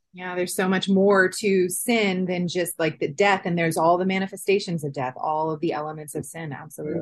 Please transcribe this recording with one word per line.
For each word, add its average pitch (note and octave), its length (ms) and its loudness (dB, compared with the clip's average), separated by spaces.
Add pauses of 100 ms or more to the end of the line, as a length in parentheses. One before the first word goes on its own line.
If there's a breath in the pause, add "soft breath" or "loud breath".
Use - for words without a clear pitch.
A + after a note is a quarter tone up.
(140)
Yeah, F3+ 220 -10
there's F3+ 200 -2
so F#3+ 120 0
much F#3+ 200 0
more F#3+ 400 6 (120)
to F#3+ 300 2
sin F#3+ 560 0
than F3+ 220 -2
just, E3+ 300 -4
like, D#3+ 220 -2
the D#3+ 80 -2
death, F#3+ 380 2
and F3 120 0
there's E3 200 0
all E3+ 200 6
the F#3 80 0
manifestations F#3+ 800 0
of C#3+ 100 -6
death, B2+ 240 -4
all D#3 340 -2
of D3+ 80 -6
the E3 140 -2
elements D3+ 400 -8
of D#3 120 -6
sin. D#3+ 280 -10
Absolutely. D#3 480 -8